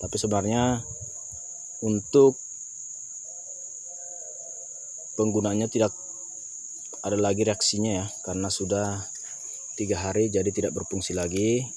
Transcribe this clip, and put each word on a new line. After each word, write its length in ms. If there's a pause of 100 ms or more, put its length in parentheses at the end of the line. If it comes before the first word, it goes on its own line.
Tapi 160
sebenarnya 640 (960)
untuk 560 (2750)
penggunanya 480
tidak 240 (1120)
ada 160
lagi 240
reaksinya 480
ya, 160 (160)
karena 320
sudah 480 (720)
tiga 240
hari, 320
jadi 240
tidak 240
berfungsi 400
lagi. 480 (120)